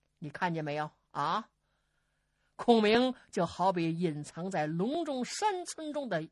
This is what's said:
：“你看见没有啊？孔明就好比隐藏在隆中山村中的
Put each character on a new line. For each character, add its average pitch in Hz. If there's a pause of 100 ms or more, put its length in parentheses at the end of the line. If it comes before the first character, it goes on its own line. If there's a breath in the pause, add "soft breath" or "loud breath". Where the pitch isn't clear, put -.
(200)
：“你 151
看 170
见 160
没 147
有 151 (220)
啊？ 165 (1080)
孔 226
明 240 (180 loud breath)
就 185
好 180
比 165
隐 151
藏 170
在 165
隆 208
中 262
山 370
村 311
中 285
的 165